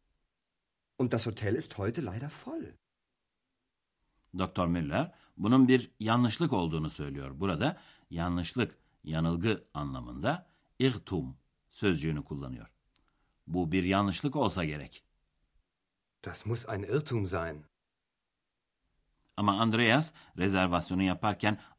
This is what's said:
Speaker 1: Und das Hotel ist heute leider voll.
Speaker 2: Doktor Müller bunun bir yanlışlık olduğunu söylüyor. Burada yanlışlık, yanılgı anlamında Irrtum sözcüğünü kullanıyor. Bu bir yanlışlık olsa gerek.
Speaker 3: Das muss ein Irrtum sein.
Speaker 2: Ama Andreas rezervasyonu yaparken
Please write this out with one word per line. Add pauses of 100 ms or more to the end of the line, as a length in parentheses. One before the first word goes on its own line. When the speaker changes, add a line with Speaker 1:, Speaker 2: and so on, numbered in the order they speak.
(1000)
Speaker 1:
Und
das
Hotel
ist
heute
leider (140)
voll. (1700)
Speaker 2:
Doktor
Müller (220)
bunun
bir
yanlışlık
olduğunu
söylüyor.
Burada (280)
yanlışlık, (260)
yanılgı
anlamında (300)
Irrtum (340)
sözcüğünü
kullanıyor. (760)
Bu
bir
yanlışlık
olsa
gerek. (1200)
Speaker 3:
Das
muss
ein
Irrtum
sein. (1700)
Speaker 2:
Ama
Andreas (240)
rezervasyonu
yaparken (200)